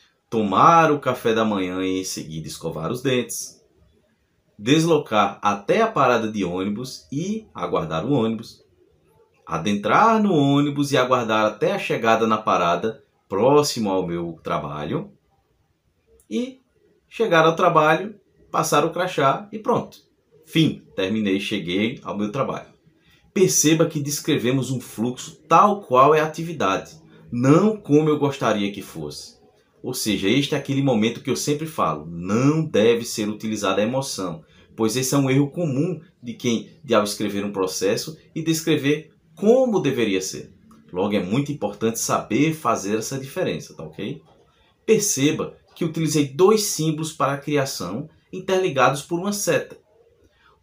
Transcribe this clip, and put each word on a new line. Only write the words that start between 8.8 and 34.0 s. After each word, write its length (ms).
adentrar 760
no 140
ônibus 560
e 60
aguardar 480
até 260
a 80
chegada 480
na 100
parada 640
próximo 600
ao 160
meu 380
trabalho 680
e 300
chegar 380
ao 100
trabalho, 600
passar 320
o 80
crachá 600
e 40
pronto. 420
Fim, 380
terminei, 440
cheguei 640
ao 140
meu 120
trabalho. 380
Perceba 520
que 160
descrevemos 720
um 100
fluxo 560
tal 340
qual 320
é 60
a 60
atividade, 680
não 460
como 320
eu 80
gostaria 540
que 100
fosse. 560
Ou 120
seja, 340
este 280
é 20
aquele 240
momento 400
que 80
eu 60
sempre 300
falo, 400
não 600
deve 400
ser 240
utilizada 500
a 60
emoção, 580